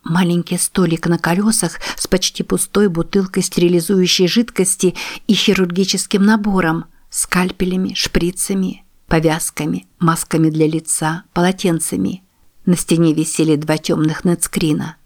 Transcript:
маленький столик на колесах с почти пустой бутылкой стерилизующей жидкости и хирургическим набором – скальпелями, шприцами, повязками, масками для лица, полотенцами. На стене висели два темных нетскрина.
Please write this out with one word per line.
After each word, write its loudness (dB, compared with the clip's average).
маленький 0
столик 0
на 2
колесах 0
с -8
почти -2
пустой 0
бутылкой -2
стерилизующей 2
жидкости 0
и 4
хирургическим 0
набором – 2
скальпелями, -2
шприцами, -2
повязками, 0
масками 2
для 2
лица, -4
полотенцами. -2
На 4
стене 2
висели 0
два -2
темных -2
нетскрина. -2